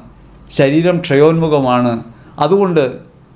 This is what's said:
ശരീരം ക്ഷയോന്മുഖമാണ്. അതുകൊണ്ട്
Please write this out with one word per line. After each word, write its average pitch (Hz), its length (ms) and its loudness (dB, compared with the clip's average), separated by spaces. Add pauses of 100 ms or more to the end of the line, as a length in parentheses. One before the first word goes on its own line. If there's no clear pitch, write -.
(580)
ശരീരം 160 480 2
ക്ഷയോന്മുഖമാണ്. 139 880 0 (500)
അതുകൊണ്ട് 175 400 0 (520)